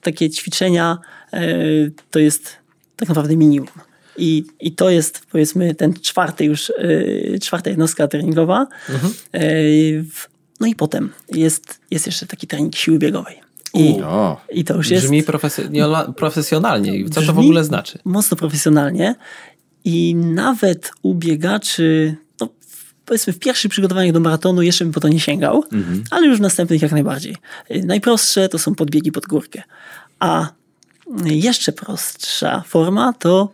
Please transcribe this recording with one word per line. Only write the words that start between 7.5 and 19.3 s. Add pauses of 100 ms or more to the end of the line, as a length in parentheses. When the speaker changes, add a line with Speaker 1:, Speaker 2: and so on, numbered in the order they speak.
Speaker 1:
jednostka
treningowa. (220)
Speaker 2:
Mhm. (200)
Speaker 1:
E, (640)
w-, (320)
no
i
potem (220)
jest, (120)
jest
jeszcze
taki
trening
siły
biegowej. (340)
I, (100)
Speaker 3:
U.
O. (100)
Speaker 1:
i
to
już
jest
Speaker 2:
Brzmi
profesjonala-,
profesjonalnie.
I
co
to
w (100)
Speaker 1:
Brzmi
Speaker 2:
ogóle
znaczy?
Speaker 1:
mocno
profesjonalnie. (720)